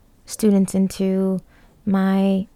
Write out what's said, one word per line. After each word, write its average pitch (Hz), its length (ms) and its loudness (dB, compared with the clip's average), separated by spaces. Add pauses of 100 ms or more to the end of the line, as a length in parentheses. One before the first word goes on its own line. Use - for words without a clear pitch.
(260)
students 196 500 0
into 190 640 -2 (460)
my 190 720 0